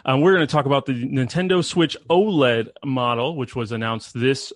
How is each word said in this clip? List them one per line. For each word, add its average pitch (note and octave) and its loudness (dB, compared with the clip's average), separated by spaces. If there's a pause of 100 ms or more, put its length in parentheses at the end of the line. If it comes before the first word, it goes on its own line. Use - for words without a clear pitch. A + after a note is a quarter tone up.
um, C3 2
we're F#3 6
gonna E3 2
talk D3 0
about C#3 2
the C3+ -4
Nintendo C#3+ -2
Switch E3+ 0 (140)
oled D3 2 (160)
model, B2+ -2
which B2+ -8
was A2+ -6
announced A2+ -6
this B2+ -2